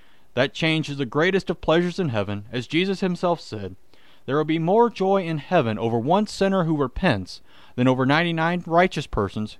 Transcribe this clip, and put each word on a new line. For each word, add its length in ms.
That 180
change 380
is 80
the 80
greatest 420
of 120
pleasures 400
in 80
heaven, 420
as 160
Jesus 340
himself 400
said, 360
"There 100
will 80
be 140
more 320
joy 320
in 160
heaven 400
over 200
one 280
sinner 380
who 120
repents 640
than 100
over 180
ninety-nine 640
righteous 400
persons 540